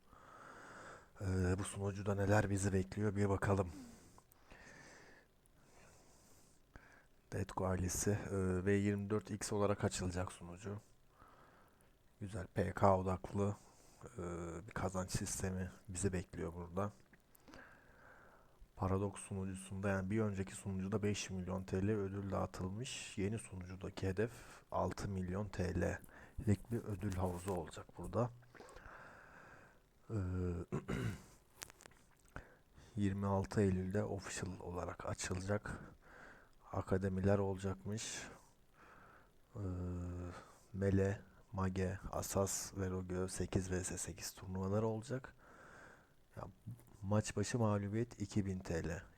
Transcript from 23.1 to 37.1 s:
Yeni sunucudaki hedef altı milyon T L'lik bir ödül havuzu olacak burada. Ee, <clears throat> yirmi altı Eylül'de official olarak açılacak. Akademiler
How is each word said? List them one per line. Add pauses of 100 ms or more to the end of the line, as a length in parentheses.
Yeni
sunucudaki
hedef (400)
altı
milyon
T
L'lik
bir
ödül
havuzu
olacak (120)
burada. (1800)
Ee,
<clears throat> (2500)
yirmi
altı
Eylül'de
official
olarak
açılacak. (920)
Akademiler